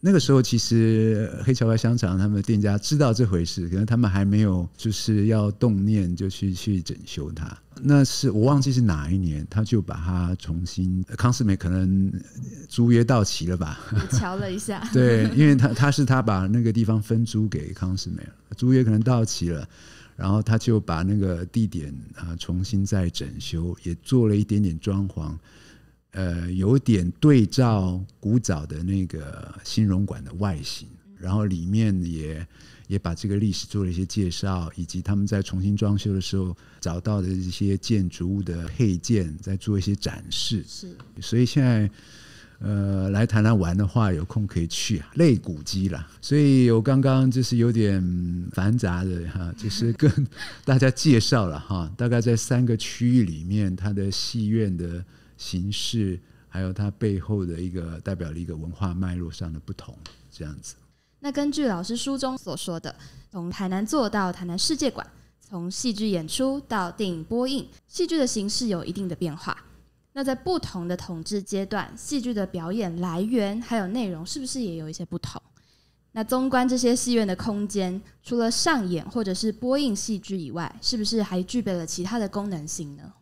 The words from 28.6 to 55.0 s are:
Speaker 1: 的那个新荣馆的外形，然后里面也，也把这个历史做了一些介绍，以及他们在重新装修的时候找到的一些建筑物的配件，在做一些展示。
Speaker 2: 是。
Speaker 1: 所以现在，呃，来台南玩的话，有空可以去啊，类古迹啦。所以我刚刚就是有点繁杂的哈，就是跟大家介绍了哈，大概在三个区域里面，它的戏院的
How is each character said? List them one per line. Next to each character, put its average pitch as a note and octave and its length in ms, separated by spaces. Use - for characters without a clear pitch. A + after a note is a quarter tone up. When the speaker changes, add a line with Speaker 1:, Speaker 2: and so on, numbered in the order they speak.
Speaker 1:
的 D2+ 200
那 F#2+ 200
个 D2+ 480
新 - 200
荣 G2 220
馆 - 160
的 C#2 120
外 F#2+ 280
形， - 240
然 F2+ 160
后 G#2+ 100
里 F2+ 220
面 G2+ 380
也， D#2+ 420
也 G2 100
把 E2+ 200
这 - 120
个 G2 60
历 G#2 160
史 - 160
做 G2+ 180
了 F2+ 60
一 - 20
些 F2+ 140
介 F#2+ 240
绍， F2+ 460
以 F2+ 80
及 F#2 180
他 G2+ 140
们 G2+ 100
在 G2 160
重 F#2+ 180
新 G2+ 160
装 G#2 220
修 G2+ 160
的 F#2+ 60
时 - 160
候 F#2 200
找 F2 200
到 G#2 200
的 F2+ 60
一 F#2 240
些 G2 260
建 G2 320
筑 F2+ 240
物 G2+ 80
的 E2+ 280
配 F#2 280
件， F2 420
在 F#2+ 180
做 G#2 200
一 G2 40
些 G2+ 160
展 - 340
示。 - 380
Speaker 2:
是。 - 280
Speaker 1:
所 - 160
以 B2 80
现 C3 160
在， A2 300
呃， G2 500
来 G2+ 160
台 A2 140
南 A2 180
玩 F2 180
的 G#2 80
话， G#2 280
有 E2 120
空 G#2 220
可 F2+ 140
以 E2+ 80
去 - 300
啊， D2 180
类 D3+ 180
古 E2 300
迹 F#2+ 240
啦。 D#2 200
所 C#3+ 180
以 C3+ 320
我 A2+ 100
刚 C3 200
刚 C3 280
就 B2+ 140
是 A#2+ 140
有 A#2 160
点 G#2 280
繁 G#2 260
杂 F2+ 240
的 F2+ 280
哈， F2 280
就 G#2+ 100
是 A2 260
跟 D3+ 140
大 C3 140
家 C3 100
介 C3 300
绍 A2 280
了 D2+ 120
哈， E2+ 380
大 A#2+ 120
概 A#2+ 120
在 A#2 160
三 B2 280
个 A#2 120
区 - 320
域 B2 160
里 D#2+ 180
面， G2 320
它 F#2+ 180
的 G2 160
戏 G#2+ 380
院 G#2+ 300
的 F2 280